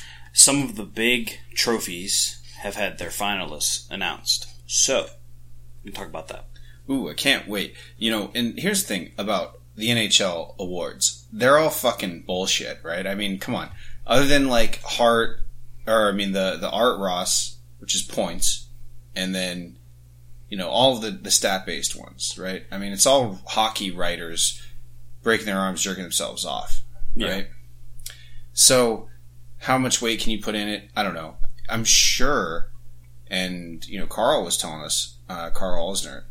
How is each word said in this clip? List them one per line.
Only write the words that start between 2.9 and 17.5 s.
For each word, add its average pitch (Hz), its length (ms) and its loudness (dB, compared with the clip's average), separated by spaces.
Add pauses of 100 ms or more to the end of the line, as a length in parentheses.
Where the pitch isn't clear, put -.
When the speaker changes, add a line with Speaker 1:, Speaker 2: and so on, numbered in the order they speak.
Speaker 1:
their 85 120 -8
finalists 92 800 -4
announced. - 560 -4 (180)
So, - 440 2 (720)
we - 80 -14
can - 100 -12
talk 95 80 -10
about - 200 -12
that. - 180 -12 (420)
Speaker 2:
Ooh, 123 220 -2
I 76 40 -12
can't - 340 0
wait. 98 260 -4 (240)
You 110 140 0
know, 104 200 -4
and 117 280 -2
here's 196 220 0
the - 40 -4
thing 90 320 -6
about 98 400 -4 (160)
the 110 160 -2
N 120 60 4
H 107 240 4
L 85 380 -2
awards. 90 720 -4
They're 123 240 6
all 156 140 4
fucking 98 560 -2
bullshit, - 580 -2
right? 87 220 -4
I 98 80 -2
mean, 98 240 -2
come 120 160 -4
on. 82 160 -6 (360)
Other 135 200 6
than, 139 220 6
like, 117 340 6
Hart, 117 580 2 (460)
or, 110 240 4
I - 20 -2
mean, 98 200 -2
the, 95 280 0
the 95 80 -4
Art 113 320 2
Ross, - 560 -2 (220)